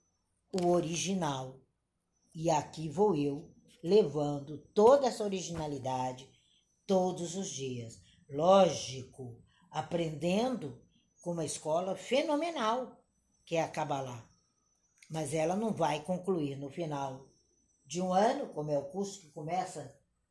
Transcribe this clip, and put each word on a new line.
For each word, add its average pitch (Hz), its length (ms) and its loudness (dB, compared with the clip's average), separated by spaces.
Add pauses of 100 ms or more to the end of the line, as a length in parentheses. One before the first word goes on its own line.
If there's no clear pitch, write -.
(520)
o 175 160 2
original. 160 920 0 (760)
E 165 160 0
aqui 156 360 -2
vou 175 280 4
eu, 143 360 -2 (300)
levando 147 760 2 (160)
toda 254 320 8
essa 220 160 -2
originalidade 147 1040 -4 (560)
todos 180 500 0
os 196 140 -6
dias." 127 500 -8 (300)
Lógico, 139 1120 4 (300)
aprendendo 160 1120 -2 (400)
com 175 100 -6
uma 165 140 -2
escola 185 500 -2
fenomenal, 285 1080 0 (440)
que 165 100 -4
é 160 60 2
a 151 80 -2
Kabbalah. 135 580 -6 (840)
Mas 156 240 -6
ela 160 220 0
não 214 180 -2
vai 151 300 0
concluir 170 540 -2
no 139 120 -8
final 139 600 -6 (560)
de 160 160 -6
um 185 120 -2
ano, 226 360 2
como 151 220 -6
é 143 60 2
o 139 120 -4
curso 196 320 -6
que - 100 -20
começa 160 640 -8 (340)